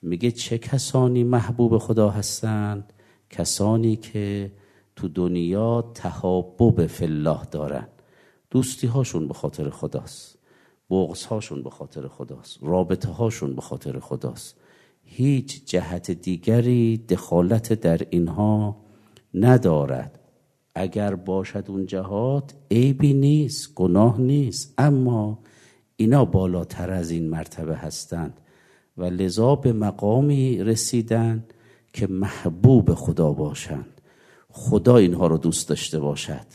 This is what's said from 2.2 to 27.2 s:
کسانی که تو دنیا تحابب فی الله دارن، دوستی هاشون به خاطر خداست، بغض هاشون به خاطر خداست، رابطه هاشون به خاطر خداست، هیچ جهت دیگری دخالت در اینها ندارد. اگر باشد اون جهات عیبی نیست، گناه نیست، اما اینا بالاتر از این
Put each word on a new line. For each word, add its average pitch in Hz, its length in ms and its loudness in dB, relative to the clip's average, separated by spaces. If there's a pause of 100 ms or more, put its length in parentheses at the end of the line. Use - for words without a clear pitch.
کسانی 110 680 0
که 101 560 -6 (440)
تو - 120 -8
دنیا 92 840 -2
تحابب 90 960 2
فی - 180 -6
الله 76 340 0 (120)
دارن، 71 360 -8 (640)
دوستی 131 360 -2
هاشون 117 400 -2
به 67 60 -8
خاطر - 360 -8
خداست، - 680 -12 (520)
بغض 90 360 -2
هاشون 95 380 -8
به 64 60 -12
خاطر 69 380 -16
خداست، - 540 -16
رابطه 90 480 0
هاشون 85 460 -4
به 64 60 -8
خاطر 65 380 -10
خداست، 67 560 -10 (560)
هیچ - 540 -2
جهت 87 460 -4
دیگری 113 880 0
دخالت 95 760 0
در 85 360 0
اینها 104 680 0 (580)
ندارد. 85 840 4 (560)
اگر 98 400 -4
باشد 95 520 -6
اون 98 180 -6
جهات 101 680 -4 (180)
عیبی 135 420 4
نیست، 143 600 2
گناه 104 460 4
نیست، 131 560 0
اما 120 640 2 (560)
اینا 117 300 6
بالاتر 90 680 -2
از 85 200 -4
این 82 180 -2